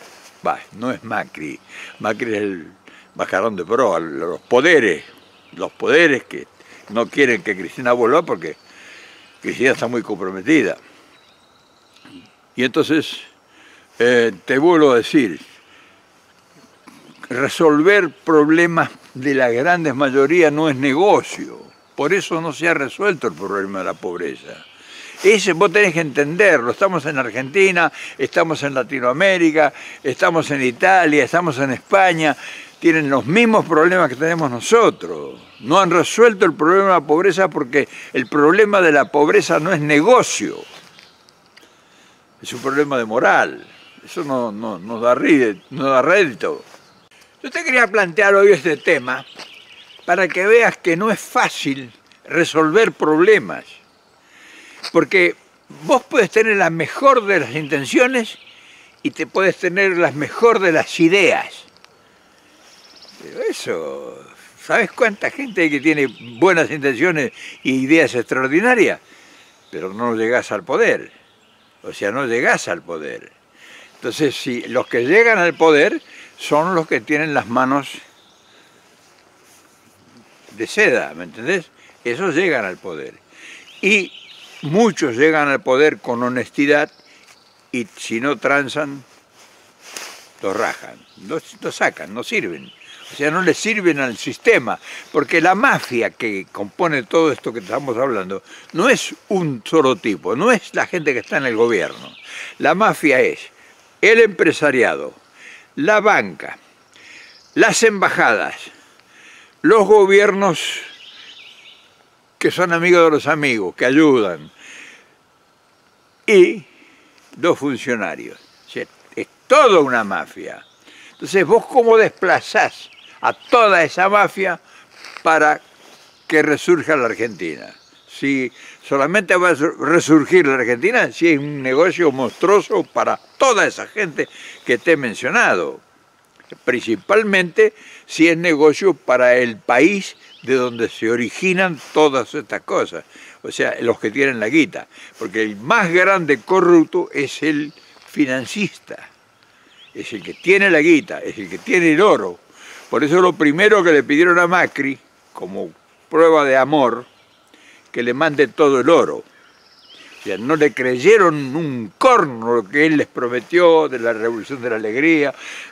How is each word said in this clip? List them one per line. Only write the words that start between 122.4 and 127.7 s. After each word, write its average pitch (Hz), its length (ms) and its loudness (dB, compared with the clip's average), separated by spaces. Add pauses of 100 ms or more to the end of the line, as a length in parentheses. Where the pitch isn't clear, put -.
a - 140 -2
toda 202 500 2
esa 175 240 0
mafia 190 500 0 (640)
para 156 380 2 (640)
que 156 140 2
resurja 151 560 0
la 127 80 0
Argentina? 90 680 -8 (340)